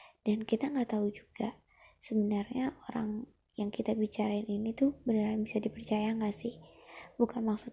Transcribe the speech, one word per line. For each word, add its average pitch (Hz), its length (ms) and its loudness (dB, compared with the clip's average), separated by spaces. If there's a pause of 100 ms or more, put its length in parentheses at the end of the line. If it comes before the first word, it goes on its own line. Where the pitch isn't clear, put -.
(200)
Dan 220 240 2
kita 269 320 0
nggak 247 160 0
tahu 208 160 2
juga - 480 -6 (480)
sebenarnya 214 720 0 (160)
orang 214 320 -2 (320)
yang 208 160 -2
kita 220 240 0
bicarain 214 480 0
ini 220 320 -2
tuh 277 160 4 (160)
beneran 214 400 2
bisa 214 160 0
dipercaya 220 560 0
nggak 208 160 0
sih? - 240 -6 (560)
Bukan 233 320 2
maksud 214 260 0